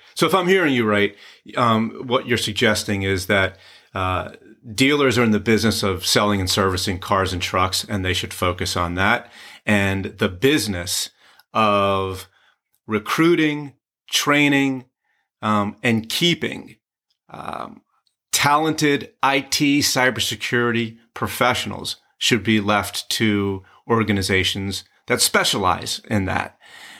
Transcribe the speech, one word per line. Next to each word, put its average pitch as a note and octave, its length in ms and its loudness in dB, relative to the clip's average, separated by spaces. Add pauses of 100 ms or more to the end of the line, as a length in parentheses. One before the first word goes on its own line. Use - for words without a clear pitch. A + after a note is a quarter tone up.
(160)
So E3 100 0
if D#3 80 2
I'm F3+ 140 2
hearing F3+ 260 4
you A#2 120 2
right, G2+ 300 2 (420)
um, A2+ 480 0
what B2 220 -2
you're A#2+ 100 2
suggesting G#2 680 0
is G2 240 -2
that, F#2+ 300 0 (360)
uh, F#2 380 -4 (420)
dealers C3+ 440 2
are B2 60 4
in A2 80 4
the G#2 80 2
business G#2+ 440 2
of F#2+ 220 -2
selling G#2 340 2
and F#2 100 -2
servicing F#2+ 500 0
cars F#2+ 320 0
and F2 100 -6
trucks, F#2 460 -2
and G2+ 160 -4
they F#2 100 0
should - 200 -6
focus F2+ 420 -4
on F2 200 -2
that. G#2+ 360 0 (340)
And G2 400 0
the - 220 -2
business F#2+ 840 -2 (420)
of G2 760 0 (600)
recruiting, D3 840 0 (360)
training, C#3 760 2 (560)
um, G#2 420 0
and A2+ 260 0
keeping, - 680 -4 (520)
um, - 540 -12 (480)
talented D3+ 920 2
I C#3 200 2
T C#3+ 380 2
cybersecurity A#2+ 1160 0 (160)
professionals - 840 -2 (200)
should A2+ 260 0
be A2 160 2
left G2+ 520 -2
to G2+ 520 0 (240)
organizations G2 960 0 (240)
that B2 140 0
specialize G2+ 880 0
in G2 160 0
that. F#2+ 320 -4 (420)